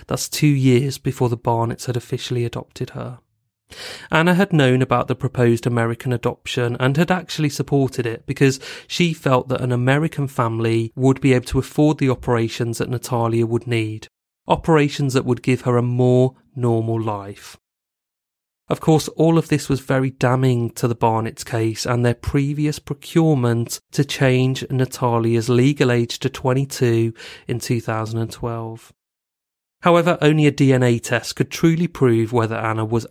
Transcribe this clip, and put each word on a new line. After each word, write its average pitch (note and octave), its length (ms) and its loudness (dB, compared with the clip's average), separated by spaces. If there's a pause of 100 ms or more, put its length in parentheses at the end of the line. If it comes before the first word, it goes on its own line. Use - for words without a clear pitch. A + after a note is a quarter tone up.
That's - 200 -4
two - 200 0
years C3 500 4
before C3 320 -2
the A#2 80 -2
Barnetts A#2 480 -2
had A#2+ 140 -4
officially A#2+ 480 -6
adopted - 440 -10
her. B2 280 -12 (920)
Anna E3 220 4
had F#3+ 220 2
known C3 260 4
about B2 260 0
the B2+ 80 -4
proposed A#2+ 520 0
American A#2+ 480 -2
adoption A#2+ 640 -4
and C3 160 2
had E3+ 140 2
actually E3+ 400 -2
supported C3+ 560 -2
it A2+ 180 -8
because C3+ 340 2 (280)
she F3 260 0
felt C3+ 360 0
that C3 120 -2
an B2+ 100 -2
American C#3 580 0
family A2+ 680 -2
would C3+ 240 2
be C3+ 140 4
able B2 100 2
to - 140 -4
afford D3+ 400 0
the C#3 100 0
operations A#2 680 -2
that A#2 100 -4
Natalia A#2 560 -2
would A2+ 220 -2
need, A2 420 -4 (400)
operations D3 640 0
that C3 140 -2
would B2 160 -2
give B2+ 180 -2
her B2 160 -2
a A#2+ 60 0
more B2+ 540 2 (180)
normal A2+ 440 -2
life. G2+ 600 -10 (1080)
Of - 120 -4
course, D#3 300 2
all E3 280 2
of D#3 80 0
this D3 220 -2
was C3+ 100 0
very C3 320 -2
damning B2+ 600 0
to - 180 -2
the A#2 80 -4
Barnett's A2+ 480 -2
case A2+ 420 -4
and B2 180 0
their A#2+ 100 2
previous D3 640 -2
procurement C3 960 0 (140)
to C#3+ 120 0
change C3 640 0
Natalia's A#2 800 0
legal B2+ 440 4
age A#2+ 260 -2
to C3+ 100 -4
twenty-two B2+ 880 0 (320)
in A#2+ 140 -6
two A#2 200 -2
thousand A2 380 -6
and A2+ 140 -4
twelve. A2+ 600 -10 (920)
However, E3+ 380 4
only D3+ 260 4
a D3 40 6
D C#3 220 4
N B2+ 100 4
A A#2+ 160 4
test - 380 -4
could - 120 -2
truly E3 380 2
prove A#2 460 2
whether A2+ 240 0
Anna A2 280 -2
was A2 260 -2